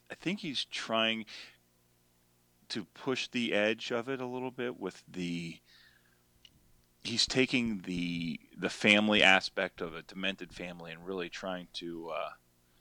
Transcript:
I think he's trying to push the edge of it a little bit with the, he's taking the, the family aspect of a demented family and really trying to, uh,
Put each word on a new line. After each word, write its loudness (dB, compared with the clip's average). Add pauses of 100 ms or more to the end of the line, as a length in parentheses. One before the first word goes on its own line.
(100)
I -10
think -4
he's -4
trying 0 (1400)
to -4
push -4
the 0
edge 2
of -2
it -4
a -4
little -6
bit -4
with -6
the, -6 (1500)
he's 0
taking 2
the, -2 (160)
the -2
family 6
aspect 4
of -6
a -10
demented -6
family -12
and -14
really -4
trying -8
to, -8
uh, -4 (520)